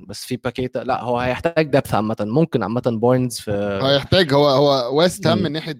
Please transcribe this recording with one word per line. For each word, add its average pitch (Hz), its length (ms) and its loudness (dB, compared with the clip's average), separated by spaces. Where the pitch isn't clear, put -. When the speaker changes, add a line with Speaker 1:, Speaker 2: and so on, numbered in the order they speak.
Speaker 1:
بس - 160 -14
في 127 120 -6
باكيتا. 123 420 -6
لا، 120 240 -4
هو 120 160 -2
هيحتاج 139 580 0
depth 131 180 0
عامة. 107 260 0
ممكن 120 420 0
عامة 117 400 -2
Barnes 127 360 2
في 101 440 -4
Speaker 2:
هيحتاج، 139 520 2
هو، 143 140 6
هو 135 500 2
West 175 280 0
هام 165 120 4
Speaker 1:
مم. 180 60 0
Speaker 2:
من 151 80 -2
ناحية 156 280 -8